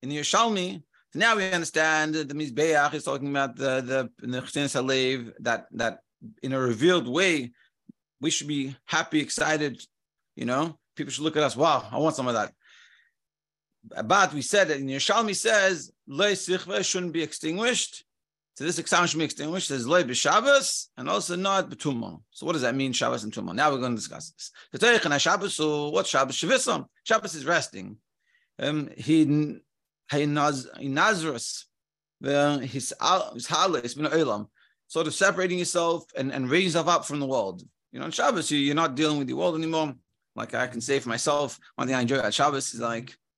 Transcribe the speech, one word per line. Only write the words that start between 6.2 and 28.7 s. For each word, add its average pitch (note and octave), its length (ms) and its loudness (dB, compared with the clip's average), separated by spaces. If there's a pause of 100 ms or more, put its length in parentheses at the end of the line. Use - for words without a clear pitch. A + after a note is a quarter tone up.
in C3 120 -4
a C3+ 60 0
revealed C3 480 2
way, D3+ 440 0 (680)
we D#3 120 -2
should D3 160 -4
be C#3 280 -4 (100)
happy, E3 340 0
excited, D3+ 600 0 (560)
you - 100 -8
know, C#3+ 340 -2 (160)
people C#3 160 -8
should C3 120 -6
look D#3 140 -2
at D3+ 60 4
us, B2 120 0
"Wow, C#3 360 2
I B2 80 -2
want D3+ 160 2
some B2+ 120 -2
of A#2+ 60 0
that." A2 200 -2 (1500)
But F3+ 260 4
we D3 80 -4
said F#3+ 280 2
that C#3+ 100 -2
in C#3 80 -4
Yerushalmi G3 480 0
says, F#3+ 560 2 (160)
"Lo F3+ 240 2
Sichva F#3 520 -2
shouldn't F3+ 300 -2
be E3 80 -2
extinguished." F3 840 -4 (500)
So - 80 -10
this D#3+ 160 -2
exam F3 260 2
shouldn't D3+ 140 0
be D#3+ 60 0
extinguished. D#3+ 440 -4
It C#3 40 -4
says, A#2+ 140 -4
"Lo E3+ 160 6
B'Shabbos," G#3+ 840 2 (100)
and C3 120 -8
also F3 260 -2
not F#3+ 340 0
B'Tumah. A2+ 520 -6 (100)
So - 140 -12
what E3 80 0
does D3+ 80 -2
that B2 140 0
mean, C3+ 180 -2
Shabbos B2 300 0
and G#2+ 100 -8
Tumah? F#2 200 -8
Now D3 180 2
we're C3+ 100 -2
gonna B2 140 -2
discuss - 360 -10
this. - 200 -18 (200)
The C3 80 -8
Torah A3+ 240 6
and C#3+ 180 2
Shabbos, F#3 340 0
so D3+ 340 0
what's F#3 200 0
Shabbos? C3+ 280 2
Shavuos. G3 480 0 (180)
Shabbos G3+ 320 0
is C#3 100 -10
resting. G#2 520 -2 (600)
Um, D3+ 360 -2